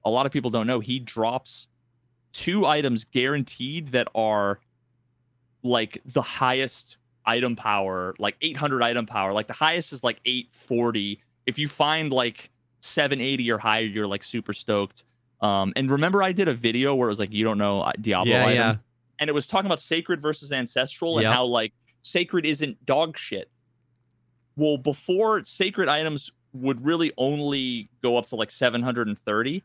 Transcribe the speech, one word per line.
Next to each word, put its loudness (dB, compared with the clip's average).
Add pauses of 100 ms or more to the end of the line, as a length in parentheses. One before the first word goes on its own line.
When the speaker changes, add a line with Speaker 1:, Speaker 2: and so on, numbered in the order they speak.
Speaker 1:
a 2
lot 2
of -2
people -2
don't 0
know, 0
he -4
drops -4 (640)
two 0
items 2
guaranteed -4
that 0
are, 2 (1040)
like, 0
the 0
highest -2 (280)
item 2
power, -2
like, -2
eight -2
hundred 0
item 2
power. -2
Like, 0
the -12
highest 0
is, -12
like, 0
eight -2
forty. -2 (240)
If -4
you -2
find, 0
like, -2 (300)
seven 0
eighty 0
or 2
higher, 2
you're, -2
like, -4
super -6
stoked. -2 (360)
Um, 2
and 0
remember 2
I 2
did 2
a 2
video 2
where 2
it 2
was -4
like, -2
"You 0
don't 2
know, 2
uh, 0 (100)
Diablo 2
Speaker 2:
Yeah, 6
Speaker 1:
items?" 4
Speaker 2:
yeah. 2 (440)
Speaker 1:
And -2
it 0
was 0
talking 0
about 0
Sacred -2
versus -4
Ancestral -2
and 4
Speaker 2:
Yep. 4
Speaker 1:
how, 4
like, 0 (280)
Sacred -2
isn't -2
dog 2
shit. -10 (1040)
Well, 2
before, 0
Sacred 0
items -2 (220)
would -2
really 2
only -2 (140)
go 4
up 0
to, -8
like, -2
seven 0
hundred 0
and -4
thirty. -2